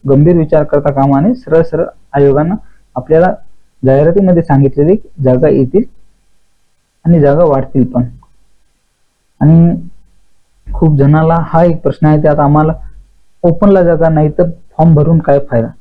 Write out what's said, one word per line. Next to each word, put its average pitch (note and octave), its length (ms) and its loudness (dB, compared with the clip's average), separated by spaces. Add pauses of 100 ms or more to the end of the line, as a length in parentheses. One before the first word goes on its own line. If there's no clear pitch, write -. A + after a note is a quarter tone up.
गंभीर D3+ 280 4
विचार D#3 260 0
करता C#3+ 280 -2
कामा C#3 280 0
नये. A3+ 160 0
सरळ D#3+ 260 -2
सरळ E3 240 -4 (280)
आयोगानं C#3+ 420 0 (400)
आपल्याला D#3+ 380 0 (520)
जाहिरातीमध्ये E3+ 580 2
सांगितलेली C#3+ 520 0 (280)
जागा B2+ 240 2
येतील C#3 360 0 (1200)
आणि E3+ 140 2
जागा C#3+ 240 2
वाढतील C3+ 420 0
पण. - 180 -4 (1400)
आणि E3 340 2 (920)
खूप D3+ 300 -2
जणाला D#3 440 2
हा E3 220 0
एक E3 180 0
प्रश्न D3+ 260 -2
आहे D3+ 140 2
की D#3 60 0
आता D3 160 0
आम्हाला D3+ 300 0 (720)
ओपनला F3+ 400 2
जागा E3 260 2
नाही D#3 200 0
तर E3+ 200 -2
फॉर्म E3 440 0
भरून D3+ 260 2
काय C#3+ 200 0
फायदा? A#2 280 -2 (140)